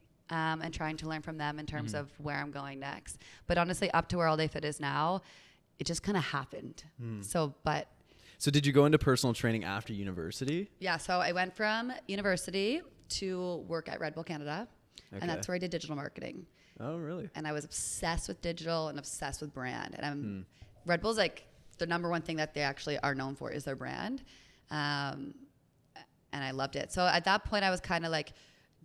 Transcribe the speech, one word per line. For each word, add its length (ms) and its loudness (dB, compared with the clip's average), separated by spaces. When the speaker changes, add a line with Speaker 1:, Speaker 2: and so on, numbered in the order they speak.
Speaker 1:
um, 320 0
and 100 -6
trying 260 -4
to 100 -6
learn 140 -4
from 160 -8
them 200 -2
in 80 -8
terms 260 -4
Speaker 2:
Mm-hmm. 100 -2
Speaker 1:
of 180 -12
where 160 -4
I'm 140 -4
going 280 -8
next. 400 -10
But 120 4
honestly, 340 2
up 180 4
to 80 0
where 100 6
All 80 6
Day 100 4
Fit 180 -4
is 160 -2
now, 420 2
it 80 -4
just 160 -2
kinda 180 2
happened. 640 -4
Speaker 2:
Hmm. 240 -4
Speaker 1:
So, 320 2
but 240 0
Speaker 2:
So 120 4
did 140 6
you 80 6
go 140 12
into 120 10
personal 360 6
training 300 2
after 280 -4
university? 840 -2
Speaker 1:
Yeah, 180 0
so 240 0
I 120 2
went 220 0
from 380 0
university 760 2
to 360 -2
work 200 -4
at 120 -6
Red 140 -4
Bull 100 -6
Canada, 420 -4
and 100 -6
Speaker 2:
Okay. 40 -2
Speaker 1:
that's 220 -2
where 80 0
I 20 2
did 120 -2
digital 260 -4
marketing. 500 -8
Speaker 2:
Oh, 180 -6
really? 380 -6
Speaker 1:
And 120 -6
I 60 -2
was 140 -2
obsessed 640 -2
with 120 -6
digital 480 -2
and 100 -6
obsessed 440 -6
with 100 -8
brand. 420 -6
And 120 -6
I'm, 160 -4
Speaker 2:
Hmm. 680 -10
Speaker 1:
Red 140 4
Bull's, 160 2
like, 280 2
the 100 -2
number 220 0
one 140 2
thing 140 -4
that 180 -2
they 80 0
actually 380 0
are 140 2
known 200 -4
for 160 -6
is 140 -6
their 120 -4
brand. 460 -6
Um, 640 -2
and 120 -2
I 80 -2
loved 240 -2
it. 160 -4
So 140 4
at 180 6
that 200 4
point, 200 2
I 60 4
was 100 0
kinda 280 0
like, 240 0